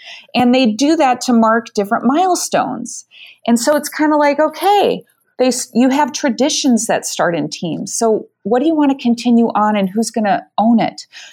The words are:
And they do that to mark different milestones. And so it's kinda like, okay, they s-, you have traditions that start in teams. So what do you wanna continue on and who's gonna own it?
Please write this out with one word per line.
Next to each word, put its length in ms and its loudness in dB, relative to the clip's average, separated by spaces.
And 200 2
they 120 4
do 300 0
that 260 0
to 100 -2
mark 420 2
different 320 -2
milestones. 1000 -2
And 120 2
so 180 2
it's 120 -4
kinda 280 0
like, 220 2
okay, 640 0
they 100 2
s-, 240 -4
you 160 2
have 240 0
traditions 760 0
that 200 -2
start 280 -2
in 140 -4
teams. 460 -8
So 340 -2
what 180 0
do 60 0
you 80 2
wanna 220 2
continue 520 2
on 280 0
and 120 0
who's 220 -4
gonna 360 -2
own 220 4
it? 260 -6